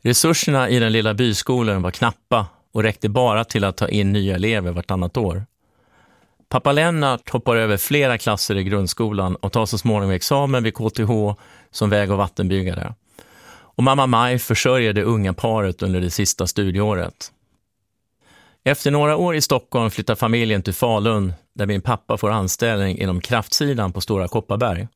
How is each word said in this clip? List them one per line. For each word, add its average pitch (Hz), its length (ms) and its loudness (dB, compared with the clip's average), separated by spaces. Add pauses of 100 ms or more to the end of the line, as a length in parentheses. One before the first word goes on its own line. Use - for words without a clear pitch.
Resurserna 131 640 2
i 123 100 2
den 113 140 2
lilla 107 220 2
byskolan 113 680 0
var 90 80 -2
knappa 113 560 -2 (260)
och 107 100 0
räckte 107 260 0
bara 117 360 2
till 104 200 -2
att 95 120 -2
ta - 120 -2
in 101 240 2
nya 98 220 0
elever 95 380 -2
vartannat 87 440 -4
år. 98 300 -2 (1040)
Pappa 139 240 2
Lennart 151 580 0
hoppar 120 260 0
över 110 200 2
flera 135 420 0
klasser 104 380 -2
i 95 80 -2
grundskolan 98 720 -2
och 101 160 -6
tar 113 140 0
så 107 120 -4
småningom 101 360 0
examen 139 480 0
vid 113 120 -2
K 110 160 -2
T 117 120 -2
H 104 340 0 (340)
som 104 200 -2
väg- 101 200 2
och 101 80 2
vattenbyggare. 92 760 -2 (560)
Och - 320 -6
mamma 135 240 4
Maj 123 320 2
försörjer 123 540 2
det 101 100 0
unga 101 320 0
paret 107 480 -2
under 92 180 0
det 90 100 -2
sista 95 360 -2
studieåret. 98 840 -2 (1300)
Efter 139 260 2
några 147 260 4
år 170 200 0
i 151 40 0
Stockholm 120 500 0
flyttar 110 240 -2
familjen 110 480 0
till 98 120 -4
Falun, 107 580 0 (220)
där 101 120 -2
min 101 160 -2
pappa 113 340 -2
får 104 140 -2
anställning 101 680 -2
inom 92 220 -2
kraftsidan 117 720 -2
på 95 80 -6
Stora 95 280 -2
Kopparberg. 107 680 -2